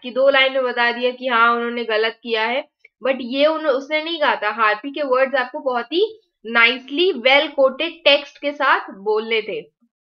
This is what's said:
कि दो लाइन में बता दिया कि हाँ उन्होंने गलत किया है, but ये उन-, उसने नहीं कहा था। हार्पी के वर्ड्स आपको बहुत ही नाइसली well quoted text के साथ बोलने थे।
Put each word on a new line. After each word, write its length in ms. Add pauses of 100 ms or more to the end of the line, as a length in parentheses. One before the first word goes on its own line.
कि 80
दो 180
लाइन 240
में 100
बता 280
दिया 200
कि 160
हाँ 280
उन्होंने 280
गलत 400
किया 220
है, 240 (380)
but 140
ये 240
उन-, 220
उसने 360
नहीं 160
कहा 160
था। 140
हार्पी 420
के 120
वर्ड्स 320
आपको 240
बहुत 260
ही 360 (240)
नाइसली 680
well 300
quoted 480 (160)
text 300
के 140
साथ 280 (100)
बोलने 520
थे। 200 (480)